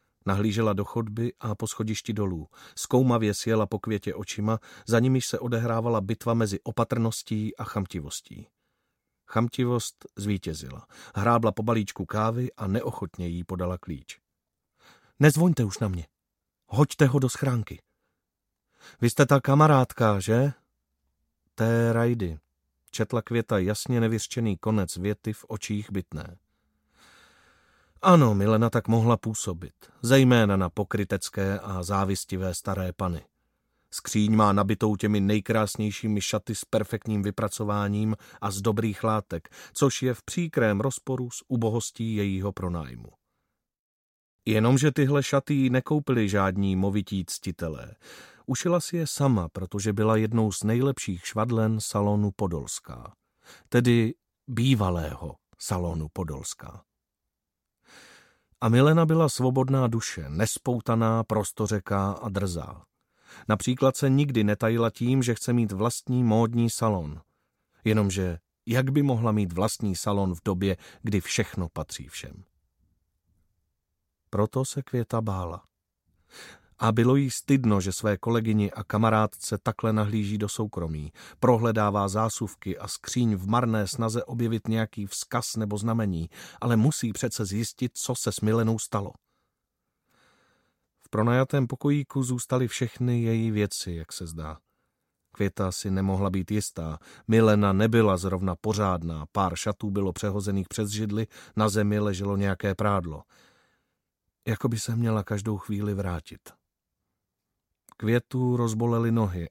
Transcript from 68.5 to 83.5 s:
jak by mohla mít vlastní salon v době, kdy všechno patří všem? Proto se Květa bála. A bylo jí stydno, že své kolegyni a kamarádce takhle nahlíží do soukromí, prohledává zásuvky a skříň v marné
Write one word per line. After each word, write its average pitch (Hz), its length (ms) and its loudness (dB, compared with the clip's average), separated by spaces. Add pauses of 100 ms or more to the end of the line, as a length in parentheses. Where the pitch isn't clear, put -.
jak 131 260 0
by 143 120 4
mohla 120 280 2
mít 101 220 0
vlastní 98 420 -2
salon 98 400 -2
v - 100 -12
době, 95 320 0 (240)
kdy 101 200 0
všechno - 480 -4
patří 76 380 -10
všem? - 360 -16 (1900)
Proto 107 360 -2
se - 160 -6
Květa 117 400 -2
bála. 92 420 -6 (1160)
A 113 120 2
bylo 120 240 4
jí 139 160 2
stydno, 117 500 2
že 95 100 -2
své 104 260 0
kolegyni 110 540 0
a 107 120 -10
kamarádce 107 800 0
takhle 113 300 -2
nahlíží 107 440 -2
do 101 120 -4
soukromí, 80 640 -6 (260)
prohledává 110 680 4
zásuvky 104 720 -4
a - 100 -12
skříň - 480 -2
v 92 120 -4
marné 110 400 0